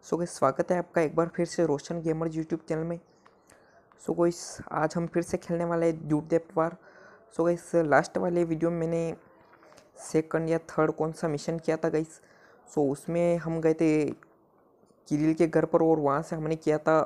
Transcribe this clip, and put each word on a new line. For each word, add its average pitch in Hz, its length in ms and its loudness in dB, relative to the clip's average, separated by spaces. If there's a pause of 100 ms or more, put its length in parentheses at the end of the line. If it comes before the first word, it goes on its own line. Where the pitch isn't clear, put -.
So - 140 -2
गाइस, 170 120 -4
स्वागत 135 420 0
है 180 60 2
आपका 175 220 -2
एक 151 160 -2
बार 170 200 0
फिर 170 100 0
से - 200 0
रोशन 160 360 -2
गेमर्स 160 300 -2
YouTube 160 360 -4
चैनल 160 160 -4
में। 170 140 -6 (1040)
So 160 160 -2
guys, 170 400 0 (140)
आज 156 240 0
हम 170 100 -2
फिर 170 160 -2
से 180 140 -6
खेलने 170 280 -4
वाले 170 220 0
हैं 160 220 -2
ड्यूड 151 200 0
डेप्थ - 280 -2
वार। 165 200 0 (600)
So 165 100 0
गाइस, 175 280 -2
लास्ट 160 440 4
वाले 175 260 0
वीडियो 165 260 0
में 170 80 -4
मैंने 165 380 -2 (880)
सेकंड 160 480 -2
या 165 80 2 (100)
थर्ड 156 240 2
कौन 156 200 -2
सा 165 160 -4
मिशन 160 300 -4
किया 160 180 -2
था 165 120 -2
गाइस, 160 320 -4 (480)
so 147 220 0
उसमें 170 480 0
हम 165 220 -4
गए 160 140 4
थे 156 300 4 (1040)
किरिल 156 260 2
के 165 120 4
घर 160 180 2
पर 165 180 2
और 160 180 4
वहाँ 143 220 2
से 165 140 -8
हमने 156 200 -2
किया 156 220 0
था 156 280 4